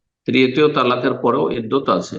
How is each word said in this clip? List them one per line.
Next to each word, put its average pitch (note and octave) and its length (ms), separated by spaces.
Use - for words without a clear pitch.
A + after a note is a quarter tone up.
তৃতীয় C3 460
তালাকের C3+ 400
পরেও B2+ 360
ইদ্যত A#2 380
আছে, F#2 300